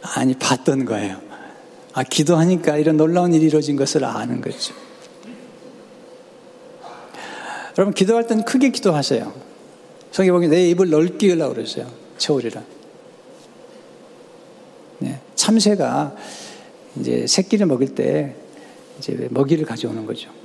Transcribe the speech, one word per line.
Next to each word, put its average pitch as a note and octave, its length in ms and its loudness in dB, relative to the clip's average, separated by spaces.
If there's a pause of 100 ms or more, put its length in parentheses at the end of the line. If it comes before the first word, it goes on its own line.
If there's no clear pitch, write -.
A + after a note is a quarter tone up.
아니, B2+ 320 0
봤던 C3+ 500 0
거예요. G#2 340 -4 (760)
아, C3 80 -2
기도하니까 D#3+ 760 2
이런 D3+ 200 2
놀라운 E3+ 360 4
일이 D#3+ 140 4
이루어진 D3 300 2
것을 C3+ 280 0
아는 A2+ 360 -6
거죠. - 340 -8 (3000)
여러분, G3 160 2
기도할 A3+ 320 2
땐 A3 180 0
크게 C4 260 2
기도하세요. D3 640 -2 (800)
성경에 F#3+ 200 2
보면 F3 180 4
내 F3 200 4
입을 F3 200 2
넓게 F3 400 2
열라고 D#3 240 0
그랬어요. A2+ 320 -8 (320)
채우리라. A#2+ 440 -2 (2250)
네, - 220 -8 (140)
참새가 G3 800 2 (840)
이제 A#2+ 260 -2
새끼를 G3+ 400 2
먹일 C3+ 280 0
때 C#3+ 420 -2 (640)
이제 B2+ 320 -8
먹이를 C#3 340 0
가져오는 A2+ 420 -8
거죠. A#2 240 -10 (140)